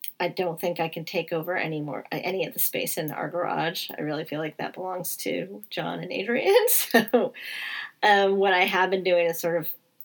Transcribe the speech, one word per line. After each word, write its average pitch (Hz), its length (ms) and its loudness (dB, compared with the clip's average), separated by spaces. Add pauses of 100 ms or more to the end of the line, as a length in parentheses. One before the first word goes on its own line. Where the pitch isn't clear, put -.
(200)
I 175 100 0
don't 170 300 -2
think 175 200 -2
I 165 80 0
can 165 180 -8
take 170 280 -4
over 175 240 -2
any 156 240 -2
more, 143 300 -6
uh, 156 120 -2
any 185 240 -2
of - 60 -10
the - 60 -4
space - 380 -2
in 151 140 -2
our - 180 -4
garage. 170 680 -2
I - 60 -6
really 151 240 -2
feel 151 140 -6
like 156 180 -6
that - 160 -6
belongs 180 440 -6
to 190 520 -6
John 170 300 -4
and 180 120 -8
Adrian. 240 500 0
<laughs> 453 80 4
So, 220 640 2 (680)
um, 196 360 6
what 196 160 4
I 180 120 6
have 185 240 4
been 190 140 2
doing 175 240 6
is 165 120 0
sort 170 180 0
of 160 120 -4 (360)